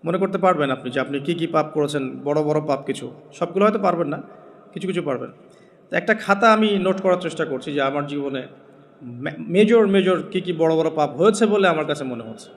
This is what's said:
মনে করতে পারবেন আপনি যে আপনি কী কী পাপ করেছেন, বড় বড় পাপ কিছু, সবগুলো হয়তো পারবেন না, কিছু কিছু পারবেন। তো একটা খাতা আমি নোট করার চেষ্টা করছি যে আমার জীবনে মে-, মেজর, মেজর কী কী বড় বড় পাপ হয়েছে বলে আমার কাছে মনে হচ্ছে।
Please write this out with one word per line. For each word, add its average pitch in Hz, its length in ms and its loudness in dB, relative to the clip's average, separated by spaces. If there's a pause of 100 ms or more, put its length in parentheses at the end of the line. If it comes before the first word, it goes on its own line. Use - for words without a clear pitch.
মনে 170 140 -2
করতে 196 200 -2
পারবেন 160 320 2
আপনি 131 200 -6
যে 131 100 -2
আপনি 135 180 -4
কী 151 160 -2
কী 170 120 -4
পাপ 156 280 0
করেছেন, 139 460 -2
বড় 147 220 0
বড় 151 180 0
পাপ 147 260 -4
কিছু, 127 260 -8 (200)
সবগুলো 196 320 -2
হয়তো 214 140 2
পারবেন 175 300 0
না, 147 140 -6 (520)
কিছু 170 140 -6
কিছু 175 140 -4
পারবেন। 127 280 -6 (600)
তো 175 60 -4
একটা 175 180 0
খাতা 214 380 4
আমি 214 260 4
নোট 190 220 0
করার 180 200 2
চেষ্টা 165 240 -4
করছি 143 280 -6
যে 143 100 0
আমার 143 240 -2
জীবনে 139 360 -6 (600)
মে-, 123 360 -10
মেজর, 214 480 4
মেজর 185 440 2
কী 190 100 -2
কী 180 120 -6
বড় 160 240 2
বড় 160 180 2
পাপ 143 220 0
হয়েছে 220 300 4
বলে 202 220 4
আমার 156 160 0
কাছে 143 200 -4
মনে 120 200 -8
হচ্ছে। 110 320 -16